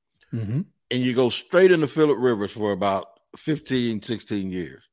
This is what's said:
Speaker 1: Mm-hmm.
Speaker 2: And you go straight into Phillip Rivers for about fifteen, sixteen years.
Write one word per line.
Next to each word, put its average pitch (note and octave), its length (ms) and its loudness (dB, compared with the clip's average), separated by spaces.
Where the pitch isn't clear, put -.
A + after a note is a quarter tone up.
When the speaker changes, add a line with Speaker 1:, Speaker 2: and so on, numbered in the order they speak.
Speaker 1:
Mm-hmm. A#2 300 -4
Speaker 2:
And B2+ 80 0
you B2+ 140 0
go B2 140 4
straight F#3 420 4
into D#3+ 160 4
Phillip D3 320 2
Rivers A2+ 320 0
for G#2 220 -2
about G2 340 -2
fifteen, B2 640 -4
sixteen G2+ 480 -6
years. E2 320 -10